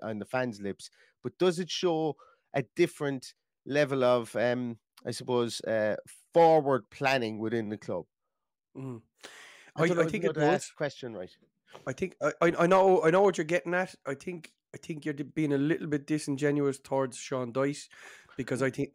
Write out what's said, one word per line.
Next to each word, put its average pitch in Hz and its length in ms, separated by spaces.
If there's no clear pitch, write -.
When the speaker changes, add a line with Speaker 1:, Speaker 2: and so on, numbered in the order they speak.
Speaker 1:
on 107 160
the 98 60
fans' 123 340
lips. 98 300
But - 140
does 175 220
it 175 100
show 160 480
a 139 100
different 143 580
level 139 380
of, 123 320
um, 120 440
I 123 60
suppose, 120 500
uh, 107 340
forward 156 580
planning 123 480
within 110 300
the 107 80
club? 90 260
Speaker 2:
Mm. 127 240
Speaker 1:
I 156 60
Speaker 2:
I, 170 40
Speaker 1:
don't 175 100
know 175 40
Speaker 2:
I 160 40
Speaker 1:
if 160 60
Speaker 2:
think 175 120
Speaker 1:
you 190 80
Speaker 2:
it - 40
Speaker 1:
know 151 100
the 147 80
Speaker 2:
does. - 220
Speaker 1:
question 135 380
right. 92 160
Speaker 2:
I 131 80
think 180 280
I, 147 100
I, 170 200
I 170 60
know, 185 360
I 160 80
know 190 100
what 196 160
you're 165 80
getting 170 300
at. 185 180
I 139 80
think, 165 360
I - 60
think 151 260
you're 151 80
d-, 143 100
being 143 300
a 139 40
little 151 280
bit 143 220
disingenuous 143 720
towards 135 380
Sean 127 360
Dyche, 143 340
because 127 260
I 131 80
think 139 240